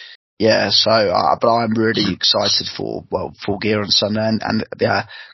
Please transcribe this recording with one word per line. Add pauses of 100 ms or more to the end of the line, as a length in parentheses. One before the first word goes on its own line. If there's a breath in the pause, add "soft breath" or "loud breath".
(400 loud breath)
yeah,
so,
uh,
but
I'm
really
excited
for,
well, (120)
Full
Gear
on
Sunday,
and,
and, (140)
yeah, (280 loud breath)